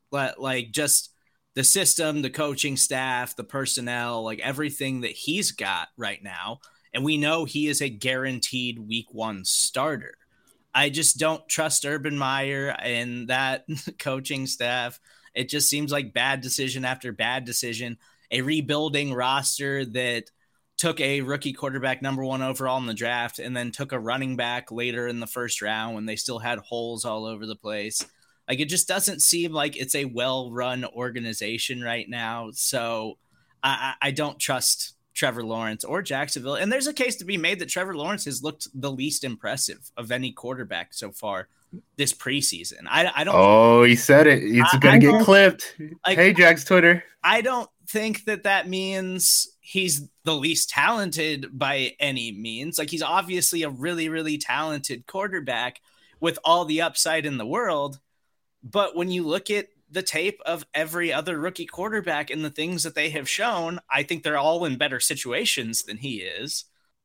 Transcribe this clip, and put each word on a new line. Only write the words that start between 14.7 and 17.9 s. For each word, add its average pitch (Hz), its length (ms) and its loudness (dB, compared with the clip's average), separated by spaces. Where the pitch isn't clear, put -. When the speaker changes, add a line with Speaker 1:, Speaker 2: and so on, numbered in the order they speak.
Speaker 1:
It 131 140 -4
just 147 220 0
seems 147 200 -2
like 139 220 -4
bad 131 300 0
decision 131 420 -4
after 127 280 -6
bad 120 320 -4
decision. 120 520 -6